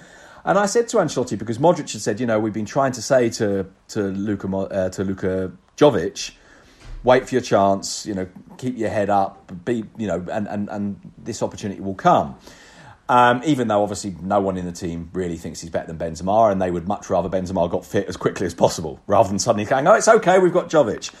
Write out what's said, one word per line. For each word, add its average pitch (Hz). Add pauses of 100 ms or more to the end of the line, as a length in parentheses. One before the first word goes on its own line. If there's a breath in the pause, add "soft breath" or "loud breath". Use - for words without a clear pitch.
(440 loud breath)
And 165
I 202
said 233
to 233
Ancelotti, 139
because 110
Modric 147
had 110
said, 104
you 123
know, 110
"We've 110
been 107
trying 135
to 120
say 123
to, 98 (220)
to 110
Luka 98
Mo-, 95
uh, 92
to 95
Luka 95 (240)
Jovic, 101 (720 soft breath)
wait 127
for 131
your 117
chance, 98
you 107
know, 92 (300)
keep 123
your 107
head 101
up, 98 (100)
be, 117 (120)
you 110
know, 90
and, 104
and, 104
and 101 (180)
this -
opportunity 101
will 98
come." 117 (720 loud breath)
Um, 123
even 127
though 104
obviously 98
no 98
one 95
in 90
the 87
team 85
really 87
thinks 80
he's 82
better -
than 82
Benzema, 92
and 95
they 92
would 87
much -
rather 87
Benzema 90
got -
fit 101
as -
quickly 107
as 82
possible, 78
rather 98
than 98
suddenly 107
going, 135
"Oh, 208
it's 214
okay, 190
we've 180
got -
Jovic." 110